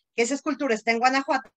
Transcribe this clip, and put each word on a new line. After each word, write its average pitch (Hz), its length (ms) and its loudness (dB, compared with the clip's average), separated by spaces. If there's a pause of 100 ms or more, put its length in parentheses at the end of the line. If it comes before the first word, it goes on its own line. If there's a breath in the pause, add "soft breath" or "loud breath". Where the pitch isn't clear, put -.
(160)
que 233 80 0
esa 254 120 -2
escultura 277 380 -2
está 214 180 0
en 226 80 0
Guanajuato, 269 580 0